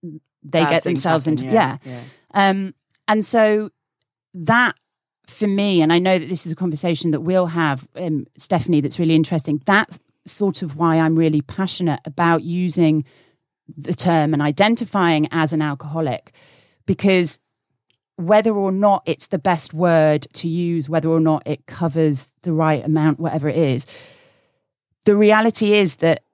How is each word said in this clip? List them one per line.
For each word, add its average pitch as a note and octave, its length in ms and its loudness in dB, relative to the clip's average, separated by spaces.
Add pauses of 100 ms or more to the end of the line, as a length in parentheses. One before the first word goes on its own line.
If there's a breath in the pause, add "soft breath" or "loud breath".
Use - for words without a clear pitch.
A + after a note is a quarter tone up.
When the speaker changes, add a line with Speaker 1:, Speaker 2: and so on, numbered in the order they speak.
Speaker 1:
they D#3 600 -6
Speaker 2:
Bad D3 80 0
Speaker 1:
get D#3+ 140 0
Speaker 2:
things E3 180 -2
Speaker 1:
themselves D#3+ 240 0
Speaker 2:
happen, C3 180 -2
Speaker 1:
into, C3+ 80 -4
Speaker 2:
yeah, C3+ 320 0
Speaker 1:
yeah. B2 160 -14 (340 loud breath)
Speaker 2:
yeah. G3 160 2
Speaker 1:
Um, F#3+ 240 -6 (340)
and G#3+ 160 0
so G#3+ 460 0 (640)
that, G#3+ 400 0 (520)
for - 220 -6
me, G3 340 6
and D#3 100 6
I F3 60 8
know F#3 200 4
that D#3+ 100 -4
this F3 180 -4
is D#3+ 60 -4
a - 40 -4
conversation E3+ 540 -2
that D3 100 0
we'll F3+ 260 0
have, D#3+ 400 -2 (100)
um, D#3+ 280 -4 (120)
Stephanie, E3 440 0
that's - 200 -6
really E3 160 2
interesting, D3+ 500 -2
that's G3+ 320 0 (280)
sort - 360 -4
of D3 140 -10
why D#3+ 200 2
I'm D#3+ 200 2
really D#3 240 2
passionate F3 640 -4
about E3 380 0
using E3+ 640 0 (600 soft breath)
the D3+ 280 -10
term D#3+ 400 0
and D3 80 0
identifying E3+ 880 0
as D#3+ 220 -2
an D#3 100 -2
alcoholic, D3 720 -6 (540 soft breath)
because F#3 540 0 (760)
whether G#3 360 2
or G3 200 -2
not G3+ 340 0
it's - 220 -6
the F#3+ 100 -4
best F3 340 -2
word D#3 640 2
to - 140 -6
use, E3+ 400 -2
whether D#3+ 200 -2
or E3 120 2
not D#3+ 260 0
it - 200 -8
covers D#3 760 -4
the F3 100 -4
right D#3 320 0
amount, D#3 360 0
whatever D3+ 280 -4
it C#3 80 -2
is, C3+ 300 -2 (1160 loud breath)
the G3+ 120 4
reality G#3+ 580 2
is G3+ 220 2
that E3 380 0